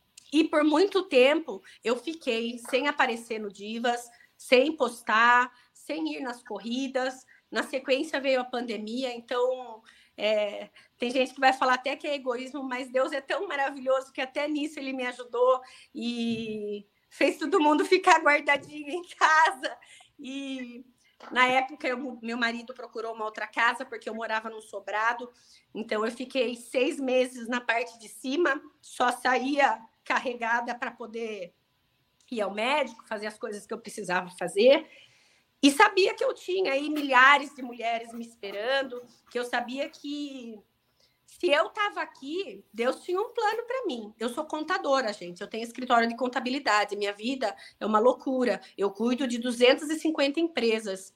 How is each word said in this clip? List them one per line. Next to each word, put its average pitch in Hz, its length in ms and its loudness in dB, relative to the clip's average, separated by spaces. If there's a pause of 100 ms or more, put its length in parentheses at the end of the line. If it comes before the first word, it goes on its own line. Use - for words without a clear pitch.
(320)
E 320 140 4
por 302 180 2
muito 370 400 4
tempo 269 580 4 (220)
eu 240 140 0
fiquei 240 600 -6 (120)
sem 269 180 0
aparecer 233 500 -2
no 208 140 -10
Divas, 226 580 -4 (280)
sem 269 380 4
postar, 240 760 2 (220)
sem 302 420 -6
ir 294 60 -8
nas 240 200 -8
corridas. 254 840 -6 (260)
Na 220 120 0
sequência 277 560 -2
veio 262 220 2
a 247 40 -8
pandemia, 240 720 -6
então, 247 680 -4 (340)
é... 208 520 -2 (280)
tem 240 140 -4
gente 262 220 0
que - 60 -18
vai 262 140 6
falar 254 220 2
até 262 200 -4
que 302 120 -10
é 285 80 -2
egoísmo, 262 480 -6
mas 254 260 -8
Deus 254 220 0
é 311 100 -4
tão 359 260 -4
maravilhoso 269 640 -2
que - 80 -8
até 285 280 -4
nisso 302 320 -4
ele 269 120 -6
me 262 140 -6
ajudou 247 560 2 (320)
e 220 920 -4 (240)
fez - 280 2
todo 311 240 2
mundo 302 240 4
ficar 359 360 6
guardadinho 294 680 0
em 349 140 -6
casa. 311 720 2 (420)
E 262 640 -10 (480)
na 254 160 6
época, 262 400 0
eu 247 100 -2
mu-, 247 240 -10
meu 233 160 -6
marido 233 360 -4
procurou 226 400 -10
uma 220 100 -8
outra 214 240 -6
casa, 254 380 0
porque 233 240 -12
eu 220 60 -6
morava 220 340 -4
num 220 120 -12
sobrado. 220 680 -4 (420)
Então, 214 320 -2
eu 220 60 -2
fiquei 254 460 -4
seis 285 420 -2
meses 254 480 0
na 240 140 -2
parte 240 380 -4
de 214 100 -20
cima, 285 520 0 (200)
só - 300 0
saía 254 680 2 (240)
carregada 240 720 -2
pra 240 160 -6
poder 220 640 -10 (800)
ir 226 100 -4
ao 196 120 -4
médico, 247 540 -2
fazer 214 200 -6
as 208 100 -10
coisas 208 280 -10
que - 80 -12
eu 220 60 -8
precisava 180 520 -4
fazer. 233 560 4 (760)
E 277 80 8
sabia 392 420 6
que - 100 -6
eu 539 100 0
tinha 370 400 -2
aí 294 160 -2
milhares 277 640 6
de 254 80 -14
mulheres 233 500 -6
me 233 120 -12
esperando, 247 760 -4 (300)
que 240 80 -4
eu 247 60 -2
sabia 247 440 -4
que 269 720 -10 (640)
se - 240 -4
eu 302 200 2
tava 415 320 -4
aqui, 294 720 -10
Deus 233 300 -2
tinha 359 180 -2
um 466 140 -4
plano 440 320 -2
pra 508 220 -6
mim. 226 320 -8
Eu 226 100 -2
sou 302 160 -6
contadora, 302 640 -2
gente, 175 300 -12
eu 202 60 -8
tenho 226 160 -8
escritório 233 440 0
de 233 80 -4
contabilidade, 233 800 0
minha 202 180 -2
vida 220 420 -4 (240)
é - 60 -6
uma 214 140 4
loucura. 247 640 2 (160)
Eu 196 140 0
cuido 240 360 -2
de 233 120 -4
duzentas 247 500 4
e 311 100 -4
cinquenta 302 400 0
empresas. 226 760 -2